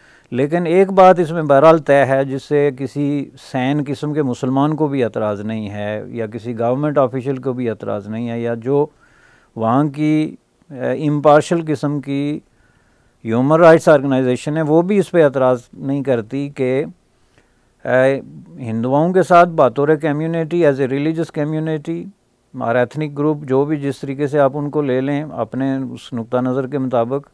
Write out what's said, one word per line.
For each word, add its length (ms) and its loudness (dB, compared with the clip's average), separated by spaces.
लेकिन 340 -2
एक 240 0
बात 280 8
इसमें 280 -2
बहरहाल 320 6
तय 240 4
है, 220 2
जिससे 460 0
किसी 640 -4
सैन 480 -2
किस्म 300 -6
के 100 0
मुसलमान 500 0
को 140 -2
भी 160 -2
एतराज़ 400 -4
नहीं 240 -6
है 500 -8
या 100 -6
किसी 260 -10
गवर्नमेंट 440 -2
ऑफिशियल 400 0
को 160 -6
भी 140 -6
एतराज़ 420 -6
नहीं 180 -8
है 140 -6
या 140 -4
जो 360 0
वहाँ 320 2
की, 480 -2
अ, 120 -16
इम्पार्शल 800 4
किस्म 380 -4
की 440 -6
ह्यूमन 320 2
राइट्स 320 8
ऑर्गेनाइजेशन 680 2
है 60 0
वो 180 2
भी 160 0
इस 120 0
पे 160 4
एतराज़ 500 0
नहीं 280 -6
करती 580 -4
कि, 300 -2
अ, 360 2
हिंदुओं 560 -2
के 100 4
साथ 220 8
बतौर 500 2
कम्युनिटी, 640 -2
as 140 4
a 120 -2
religious 500 -4
community, 680 -6
और 160 0
एथनिक 380 -4
ग्रुप 220 -2
जो 280 0
भी 120 -4
जिस 240 -6
तरीके 260 -6
से 100 -4
आप 180 2
उनको 260 -4
ले 200 0
लें 220 -2
अपने 540 -6
उस 360 -12
नुक्ता 280 -4
नज़र 260 -2
के 100 -6
मुताबिक, 440 -2